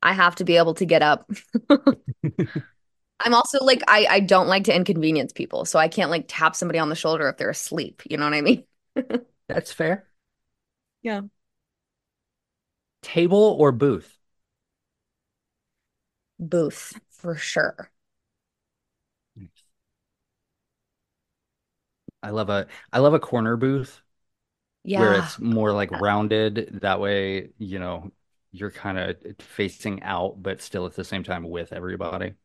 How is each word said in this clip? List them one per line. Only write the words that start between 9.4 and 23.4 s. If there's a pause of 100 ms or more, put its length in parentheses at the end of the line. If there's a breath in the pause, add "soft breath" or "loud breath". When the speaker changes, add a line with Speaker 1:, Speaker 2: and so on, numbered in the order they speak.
Speaker 2:
That's
fair. (960)
Speaker 1:
Yeah. (1800)
Speaker 2:
Table
or
booth? (2250)
Speaker 1:
Booth, (100)
for
sure. (1400)
Nice. (2750)
Speaker 2:
I
love
a, (260 loud breath)
I
love
a
corner